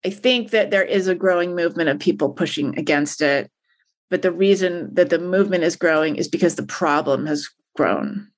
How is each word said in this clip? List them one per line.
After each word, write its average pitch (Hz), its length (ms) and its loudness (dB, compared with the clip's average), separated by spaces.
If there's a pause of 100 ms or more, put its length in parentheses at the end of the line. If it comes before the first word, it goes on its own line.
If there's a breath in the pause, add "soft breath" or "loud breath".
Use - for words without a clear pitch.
I 190 40 0
think 240 420 0
that 214 200 2
there 196 120 2
is 190 240 0
a 185 80 2
growing 175 400 0
movement 170 340 0
of 113 100 0
people 151 300 0
pushing 147 480 -4
against 147 440 -2
it. 139 300 0 (580)
But 180 120 -2
the 185 100 2
reason 180 640 0
that 170 160 4
the 165 100 2
movement 185 440 0
is 165 120 0
growing 156 400 0
is - 120 -4
because 170 280 0
the - 100 -6
problem 143 600 0
has 147 220 -4 (280)
grown. - 520 -2 (100)